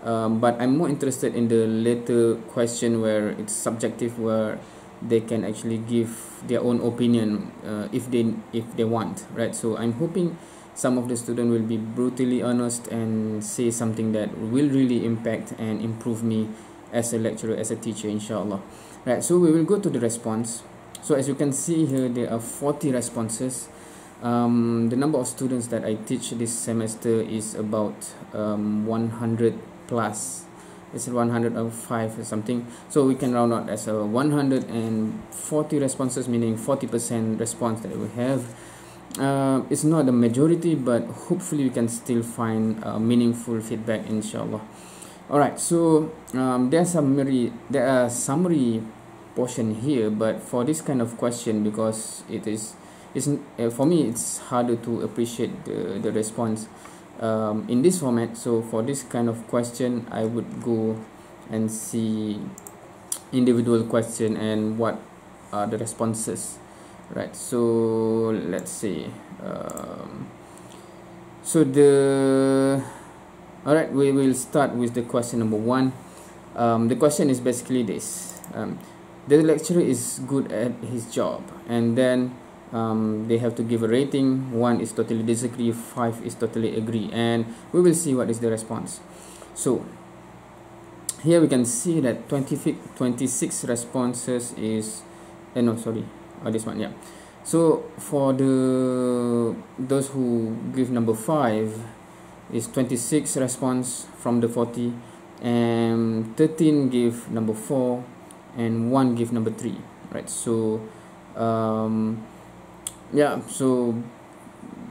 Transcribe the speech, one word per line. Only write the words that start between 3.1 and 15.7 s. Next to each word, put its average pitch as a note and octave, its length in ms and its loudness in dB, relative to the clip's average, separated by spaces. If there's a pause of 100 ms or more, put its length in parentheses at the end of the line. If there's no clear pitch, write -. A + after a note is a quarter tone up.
it's G#2+ 140 -6
subjective, A#2 680 -4
where A2 400 0 (420)
they A#2 200 2
can A2+ 240 -2
actually A2+ 320 -4
give A#2 340 0 (340)
their A#2+ 140 0
own A#2+ 240 2
opinion, A#2 720 2 (100)
uh, G#2 300 -6
if A#2+ 180 -4
they, A#2 240 2 (160)
if A#2 240 -4
they A#2 80 0
want, A2 400 -2 (100)
right? A2+ 220 -2
So A2+ 220 -2
I'm A#2 160 0
hoping E3 420 0 (400)
some B2+ 220 2
of A#2+ 100 -2
the B2 80 -2
student A#2+ 360 0
will A2+ 120 2
be A2+ 140 0
brutally B2 680 0
honest A#2+ 460 0
and A2 560 -2
say A#2+ 260 0
something A2 400 -2
that G#2+ 260 -2
will B2+ 300 2
really B2 380 4
impact A2+ 520 -2
and A2 240 -2